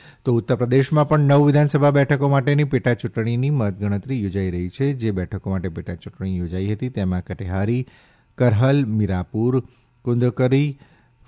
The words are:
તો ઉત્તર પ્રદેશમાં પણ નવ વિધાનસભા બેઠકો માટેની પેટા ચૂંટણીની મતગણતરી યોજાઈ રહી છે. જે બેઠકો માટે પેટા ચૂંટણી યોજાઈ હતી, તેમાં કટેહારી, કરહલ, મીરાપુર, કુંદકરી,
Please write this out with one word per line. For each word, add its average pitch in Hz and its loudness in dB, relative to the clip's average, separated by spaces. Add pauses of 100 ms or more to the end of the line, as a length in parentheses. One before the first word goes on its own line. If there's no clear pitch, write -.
(240)
તો 123 2
ઉત્તર 117 0
પ્રદેશમાં 135 2
પણ 151 4
નવ 143 4
વિધાનસભા 147 4
બેઠકો 139 2
માટેની 139 2
પેટા 131 0
ચૂંટણીની 120 -4
મતગણતરી 104 -2
યોજાઈ 95 -2
રહી 90 -4
છે. 135 -4
જે 117 -4
બેઠકો 92 -4
માટે 92 -2
પેટા 85 -8
ચૂંટણી 95 -8
યોજાઈ 90 -4
હતી, 107 -6
તેમાં 92 -4
કટેહારી, 101 -4 (520)
કરહલ, 131 4
મીરાપુર, 107 -2 (360)
કુંદકરી, 127 0 (500)